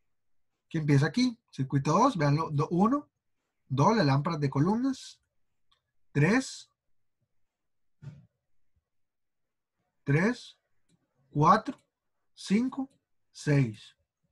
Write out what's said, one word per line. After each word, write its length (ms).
que 100
empieza 280
aquí. 320
Circuito 420
dos, 240
véanlo, 340
do-, 200
uno, 400
dos, 280
las 100
lámparas 320
de 100
columnas, 720
tres, 580
tres, 520
cuatro, 520
cinco, 560
seis. 640